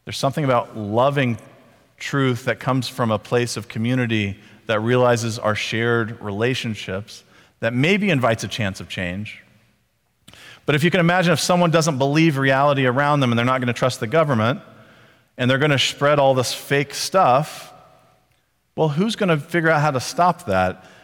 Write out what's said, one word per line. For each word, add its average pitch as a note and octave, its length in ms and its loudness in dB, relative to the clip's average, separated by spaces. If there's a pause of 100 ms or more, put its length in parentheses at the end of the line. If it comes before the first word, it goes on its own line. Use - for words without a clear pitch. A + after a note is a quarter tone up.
There's - 120 -10
something C#3+ 280 -2
about A#2+ 320 0
loving A#2+ 640 0 (600)
truth C3 460 -2
that A2+ 160 -2
comes B2+ 280 -2
from A#2 220 -2
a G#2 80 0
place A#2+ 380 -2
of G#2+ 120 -12
community A2+ 720 -2 (280)
that A2 140 0
realizes A#2 580 2
our G#2+ 160 0
shared A#2 680 -4
relationships G#2 1040 -6 (360)
that A#2 140 -2
maybe F#3 360 2
invites A#2+ 340 0
a G2 40 -8
chance G2 320 -6
of F2 80 -16
change. F#2+ 540 -10 (1200)
But C#3+ 80 2
if D3 100 2
you E3+ 60 4
can F#3+ 100 2
imagine F3 320 4
if D3 80 0
someone F3 300 2
doesn't D#3 280 0
believe C#3+ 400 2
reality C3+ 480 2
around C#3+ 340 2
them B2 120 2
and A#2 60 0
they're A#2 60 2
not C3 160 0
gonna A#2+ 120 -2
trust B2+ 280 -2
the A#2 60 -6
government, C3 540 0 (760)
and B2+ 140 0
they're C3+ 80 2
gonna D3 200 2
spread D3 400 0
all C3+ 160 4
this B2+ 200 -2
fake C#3+ 400 -2
stuff, D3+ 800 0 (1040)
well, D#3 120 0
who's F#3+ 280 -2
gonna F3 220 0
figure D#3+ 300 -2
out D#3 120 4
how D3+ 100 2
to B2+ 100 -2
stop E3+ 460 0
that? F#2 380 0 (180)